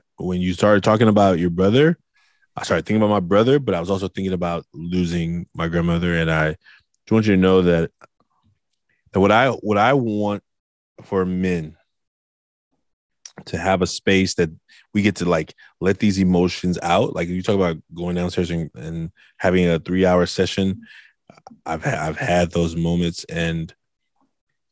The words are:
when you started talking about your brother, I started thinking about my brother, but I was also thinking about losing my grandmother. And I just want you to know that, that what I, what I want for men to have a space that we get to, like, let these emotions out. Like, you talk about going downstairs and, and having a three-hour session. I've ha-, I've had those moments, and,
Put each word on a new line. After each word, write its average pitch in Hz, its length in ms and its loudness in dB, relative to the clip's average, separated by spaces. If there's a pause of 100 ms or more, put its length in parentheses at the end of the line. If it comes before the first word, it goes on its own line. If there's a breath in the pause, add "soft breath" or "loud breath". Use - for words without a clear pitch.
(180)
when 90 220 -4
you 90 120 -2
started 104 320 2
talking 110 240 4
about 98 300 4
your 87 120 0
brother, 113 480 2 (580)
I - 80 -12
started 82 220 -2
thinking 110 160 0
about 104 120 2
my 101 60 0
brother, 107 380 4
but 113 160 -2
I 85 60 -2
was 87 100 -6
also 98 180 -2
thinking 95 260 -6
about 87 400 -4
losing 85 800 -4
my 82 140 -4
grandmother. 85 480 0
And 82 140 0
I 78 200 0
just - 640 -12
want 110 140 2
you 101 80 4
to 92 60 4
know 92 220 6
that, 85 280 2 (1200)
that 98 80 0
what 101 120 4
I, 123 160 4
what 104 300 -2
I 120 160 4
want 104 480 -2 (600)
for 95 200 -2
men 90 520 -4 (1700)
to - 120 -8
have 92 260 0
a 87 40 0
space 95 480 0
that 82 160 -2 (420 soft breath)
we 104 100 0
get 101 140 2
to, 87 80 -4
like, 82 300 -2 (260 soft breath)
let 98 200 0
these 98 180 0
emotions 90 640 0
out. 90 320 0
Like, 87 140 -6
you 90 120 -6
talk 104 140 -2
about 90 220 0 (180)
going 87 220 -6
downstairs 87 340 -2
and, 82 240 -6
and 82 380 -10 (240 soft breath)
having 90 320 2
a 82 100 2
three-hour 90 480 2
session. 95 560 -2 (840 loud breath)
I've 82 200 -8
ha-, 80 240 -4
I've 78 100 -8
had 87 320 0
those 85 240 -2
moments, 85 500 -2
and, 82 480 -6 (1000)